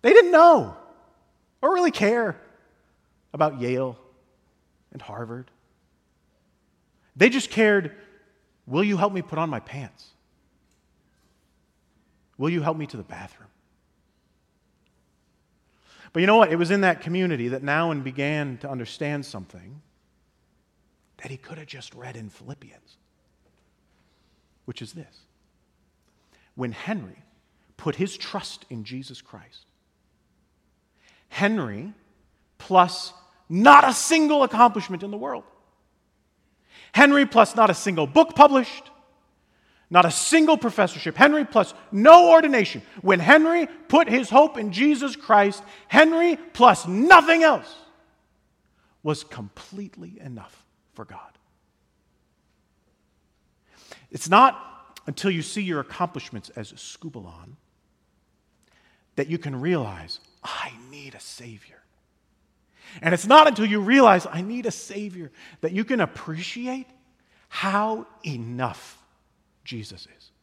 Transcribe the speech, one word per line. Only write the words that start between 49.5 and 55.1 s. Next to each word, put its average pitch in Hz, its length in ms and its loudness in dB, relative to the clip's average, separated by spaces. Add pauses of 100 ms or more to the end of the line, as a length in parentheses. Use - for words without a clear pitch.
enough 120 440 -20 (280)
for 110 120 -20
God. - 320 -20 (2750)
It's - 160 -14
not - 800 0
until 190 240 -6